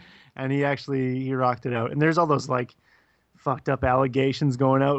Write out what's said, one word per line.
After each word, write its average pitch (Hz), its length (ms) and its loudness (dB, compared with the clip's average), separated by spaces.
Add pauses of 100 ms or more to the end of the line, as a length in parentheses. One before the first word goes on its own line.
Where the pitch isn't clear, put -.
(360)
And 131 140 -6
he 143 140 0
actually, 135 560 -2
he 131 140 -4
rocked 123 320 0
it 123 80 -4
out. 117 180 -2
And 143 80 -2
there's 156 160 2
all 170 100 2
those, 139 220 0
like, 123 260 -4 (600)
fucked 139 320 -6
up 131 160 0
allegations 131 720 2
going 135 260 4
out. 143 160 2